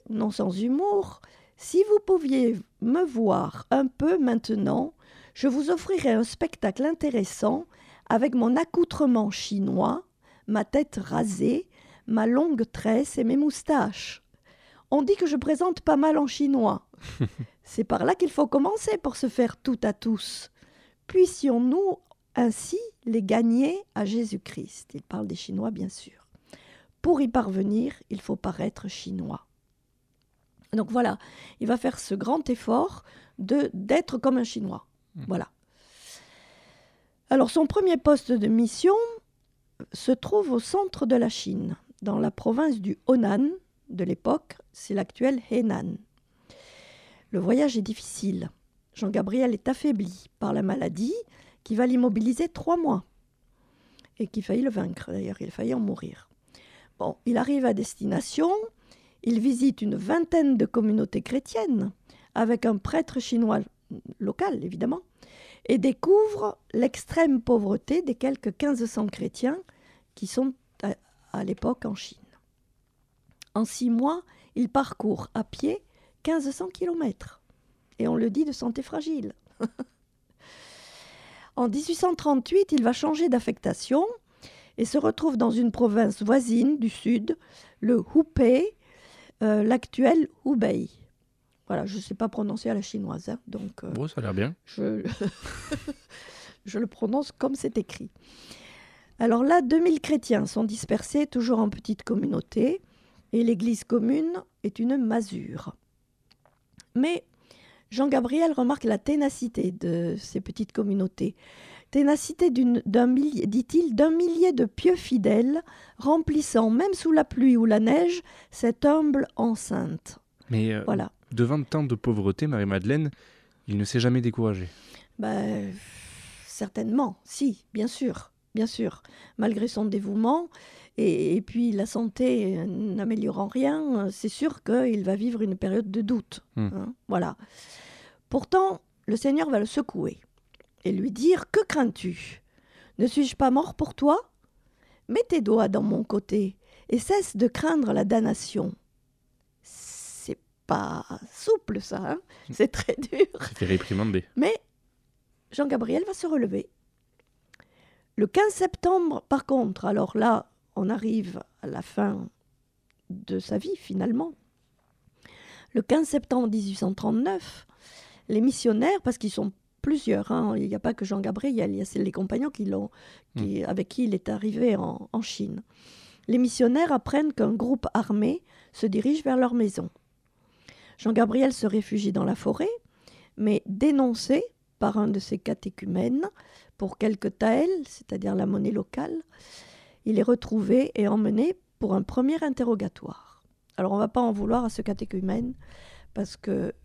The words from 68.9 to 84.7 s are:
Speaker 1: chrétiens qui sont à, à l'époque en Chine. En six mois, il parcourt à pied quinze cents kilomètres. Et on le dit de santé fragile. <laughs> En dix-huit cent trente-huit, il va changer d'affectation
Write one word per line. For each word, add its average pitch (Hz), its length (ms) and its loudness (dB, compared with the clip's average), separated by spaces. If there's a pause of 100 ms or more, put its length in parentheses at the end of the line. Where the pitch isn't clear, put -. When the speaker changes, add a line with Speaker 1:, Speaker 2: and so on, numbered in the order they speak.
Speaker 1:
chrétiens 247 500 -4 (560)
qui - 140 -10
sont 262 260 0 (300)
à, 202 120 -4 (380)
à 196 100 -4
l'époque 202 420 -4
en 208 100 -6
Chine. - 220 -16 (1400)
En 220 100 0
six 247 240 -4
mois, 277 320 0 (340)
il 240 140 0
parcourt - 640 -2
à 220 100 -4
pied 349 400 -4 (400)
quinze 302 280 0
cents 370 160 -8
kilomètres. 339 720 -6 (580)
Et 226 80 0
on - 80 0
le 226 140 2
dit 285 160 0
de 294 60 -2
santé 247 320 -6
fragile. 311 500 -6 (260)
<laughs> 226 60 -2 (1900)
En 247 120 2
dix-huit 302 260 -2
cent 359 200 2
trente-huit, 302 560 2
il 277 120 4
va 233 80 4
changer 311 380 0
d'affectation 247 760 0 (720)